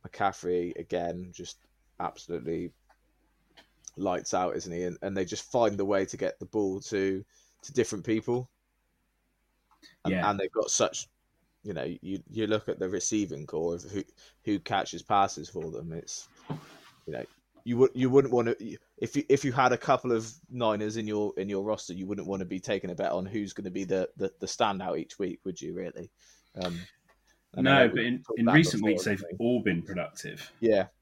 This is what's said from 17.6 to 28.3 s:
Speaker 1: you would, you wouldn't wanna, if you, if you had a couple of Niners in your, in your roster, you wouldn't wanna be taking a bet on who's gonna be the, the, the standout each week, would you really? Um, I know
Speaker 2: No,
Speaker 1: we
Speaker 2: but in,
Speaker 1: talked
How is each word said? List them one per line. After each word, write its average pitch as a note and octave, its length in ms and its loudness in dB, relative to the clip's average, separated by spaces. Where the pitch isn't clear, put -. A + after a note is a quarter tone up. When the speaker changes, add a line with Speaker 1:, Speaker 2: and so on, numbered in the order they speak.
Speaker 1:
you A#2+ 100 0
would, B2+ 180 8
you B2+ 160 2
wouldn't C3+ 240 6
wanna, A#2 220 4
if - 200 -4
you, C#3+ 100 0
if C#3 160 6
you C3+ 80 0
had B2+ 220 4
a A#2 40 2
couple B2+ 360 2
of A2+ 180 0
Niners G#2+ 460 0
in A2+ 100 -4
your, G#2 300 -2
in F#2+ 140 -4
your G2 140 -2
roster, G#2 300 -4
you F#2 120 -6
wouldn't G2 220 -4
wanna F#2+ 180 -4
be F#2 160 -6
taking G2 300 -2
a F2 40 -6
bet - 160 0
on F#2 140 -2
who's G#2 260 -6
gonna F#2 200 -8
be G2 120 -4
the, F#2 320 0
the, F#2+ 240 -4
the F#2+ 80 -6
standout F#2 500 -2
each - 220 -8
week, F#2 240 -4
would F2+ 160 -8
you D#2+ 140 -10
really? F2+ 360 -10
Um, F2 160 -4
I - 60 -2
know C3+ 180 8
Speaker 2:
No, B2+ 80 10
Speaker 1:
we - 20 6
Speaker 2:
but - 160 0
in, B2 180 0
Speaker 1:
talked - 160 -8